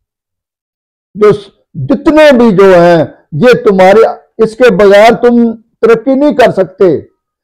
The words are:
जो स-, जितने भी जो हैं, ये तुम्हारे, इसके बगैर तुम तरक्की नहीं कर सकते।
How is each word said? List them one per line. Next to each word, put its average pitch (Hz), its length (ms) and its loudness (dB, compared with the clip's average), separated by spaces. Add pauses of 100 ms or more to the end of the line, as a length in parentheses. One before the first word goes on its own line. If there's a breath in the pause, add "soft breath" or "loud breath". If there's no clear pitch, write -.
(1160)
जो 208 140 2
स-, - 160 -6 (300)
जितने 294 540 0
भी 233 200 0
जो 190 240 2
हैं, 170 400 0 (180)
ये 226 200 0
तुम्हारे, 196 500 0 (400)
इसके 240 260 0
बगैर 202 440 2
तुम 240 400 -2
तरक्की 226 640 -4
नहीं 285 180 -2
कर 226 180 0
सकते। 190 340 -4 (580)